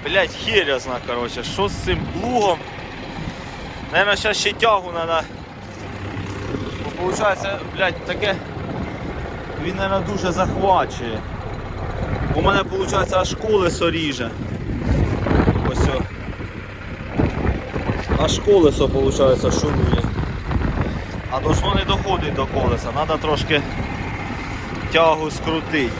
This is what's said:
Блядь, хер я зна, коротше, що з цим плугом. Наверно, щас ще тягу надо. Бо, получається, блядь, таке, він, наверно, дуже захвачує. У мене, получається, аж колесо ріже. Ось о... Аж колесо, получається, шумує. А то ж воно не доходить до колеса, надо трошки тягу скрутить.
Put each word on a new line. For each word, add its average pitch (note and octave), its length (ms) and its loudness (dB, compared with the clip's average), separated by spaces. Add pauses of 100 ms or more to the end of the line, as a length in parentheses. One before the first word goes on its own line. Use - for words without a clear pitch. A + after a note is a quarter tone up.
Блядь, E3+ 260 6 (160)
хер G3+ 220 4
я C3+ 120 2
зна, B2+ 140 -4 (140)
коротше, A#2+ 360 -2
що G3 240 0
з G3 60 0
цим F3+ 260 0 (140)
плугом. G3+ 440 4 (1300)
Наверно, G3 240 4
щас G#3 220 0
ще - 160 0
тягу G3+ 380 4
надо. E3 360 0 (1600)
Бо, - 80 -6 (100)
получається, G3 580 0 (160)
блядь, F#3 300 0
таке, F#3+ 300 0 (1300)
він, F3+ 120 -2
наверно, G3 360 0
дуже F3+ 200 0
захвачує. E3 880 2 (1160)
У D#3 60 2
мене, G3 220 4
получається, F#3+ 560 2
аж - 160 0
колесо F#3 560 2
ріже. C#3+ 380 -2 (1400)
Ось - 160 2
о... E3+ 140 0 (2250)
Аж - 160 2
колесо, D3+ 500 6
получається, C3+ 640 4
шумує. - 520 2 (1300)
А C3 80 -2
то - 140 2
ж - 80 2
воно G3 140 2
не F#3+ 100 2
доходить G3 480 0
до - 120 0
колеса, - 500 0
надо D#3 220 0
трошки D3+ 440 2 (1300)
тягу D#3 380 4
скрутить. D3+ 680 -2